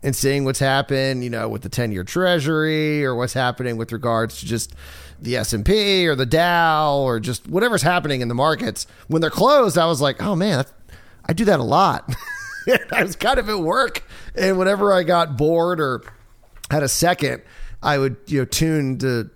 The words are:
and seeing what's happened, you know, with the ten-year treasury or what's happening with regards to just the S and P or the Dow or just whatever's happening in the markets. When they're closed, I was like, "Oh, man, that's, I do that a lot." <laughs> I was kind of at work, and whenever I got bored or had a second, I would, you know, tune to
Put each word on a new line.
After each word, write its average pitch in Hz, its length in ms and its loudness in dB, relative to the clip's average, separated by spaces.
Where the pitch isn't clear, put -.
and 139 120 0
seeing 139 300 0
what's 131 120 -2
happened, 135 680 0
you 120 60 -6
know, 113 180 -4
with 110 140 -6
the - 80 -10
ten-year 107 340 -2
treasury 156 1000 0
or 131 100 0
what's 123 180 -2
happening 123 440 -2
with 113 140 -6
regards 113 480 -2
to - 80 -10
just 110 260 -6
the 123 160 -4
S - 160 -2
and 101 100 -2
P 196 440 4
or 151 80 2
the 131 100 0
Dow 160 720 2
or 127 220 0
just 113 280 -6
whatever's 202 360 0
happening 156 380 0
in 120 60 -2
the 120 60 -2
markets. 151 540 -2
When 160 140 0
they're 160 80 0
closed, 240 480 4
I 165 80 4
was 160 160 0
like, 139 180 0
"Oh, 196 160 -2
man, 175 220 0
that's, - 160 -4
I 165 80 0
do 196 120 0
that 185 140 4
a 127 40 -2
lot." 143 480 2
<laughs> - 240 0
I 233 120 0
was 180 120 -4
kind 254 220 0
of 214 100 -2
at 214 120 -2
work, 202 440 -2
and 190 220 2
whenever 196 340 2
I 180 120 4
got 165 340 2
bored 165 420 2
or 131 220 -2
had 156 100 2
a 135 80 0
second, 156 540 0
I 143 160 0
would, 135 260 0
you 147 140 0
know, 127 60 0
tune 151 540 0
to 120 360 -2